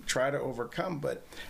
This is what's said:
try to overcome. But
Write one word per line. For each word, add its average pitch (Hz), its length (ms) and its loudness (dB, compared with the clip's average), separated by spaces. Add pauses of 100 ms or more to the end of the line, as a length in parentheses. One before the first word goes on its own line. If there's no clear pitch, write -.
try 135 240 4
to 143 80 2
overcome. 131 580 -2
But 139 240 -2 (280)